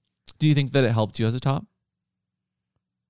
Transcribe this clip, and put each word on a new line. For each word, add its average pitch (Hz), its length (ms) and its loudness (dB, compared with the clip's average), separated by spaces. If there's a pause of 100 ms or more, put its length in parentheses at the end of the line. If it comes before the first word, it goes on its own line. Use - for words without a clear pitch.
(400)
Do 151 80 2
you 151 80 6
think 139 160 0
that 139 140 2
it 113 80 2
helped 110 260 -2
you 113 80 0
as 117 80 -2
a 127 60 -6
top? 147 240 -4 (1400)